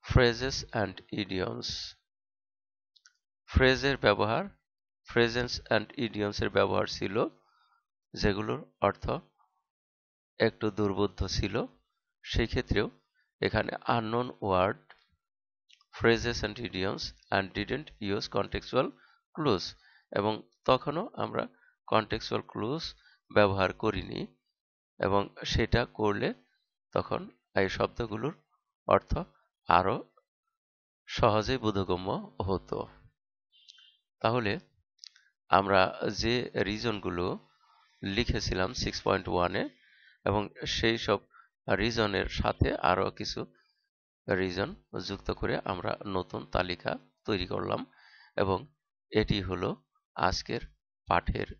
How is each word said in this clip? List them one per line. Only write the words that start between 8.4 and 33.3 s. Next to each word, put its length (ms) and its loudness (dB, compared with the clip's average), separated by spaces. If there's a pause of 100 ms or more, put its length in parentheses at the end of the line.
অর্থ 180 -2 (1300)
একটু 260 0 (120)
দুর্বোধ্য 420 0 (180)
ছিল, 180 -2 (680)
সেই 260 0
ক্ষেত্রেও 360 0 (540)
এখানে 300 2 (240)
unknown 320 0 (220)
word, 300 4 (1160)
phrases 420 2 (100)
and 80 -8 (120)
idioms 360 -4 (320)
and 100 2 (120)
didn't 300 -4 (260)
use 140 -4 (100)
contextual 500 -2 (480)
clues, 300 0 (460)
এবং 220 0 (360)
তখনও 340 2 (200)
আমরা 200 -2 (480)
contextual 600 0
clues 320 -6 (480)
ব্যবহার 380 4 (140)
করিনি, 380 -2 (800)
এবং 220 2 (300)
সেটা 300 2 (180)
করলে 300 0 (640)
তখন 280 -2 (400)
এই 60 2 (100)
শব্দগুলোর 560 -4 (540)
অর্থ 240 4 (580)
আরো 260 4 (1120)
সহজেই 540 2
বোধগম্য 460 0 (380)
হতো। 300 -2 (1400)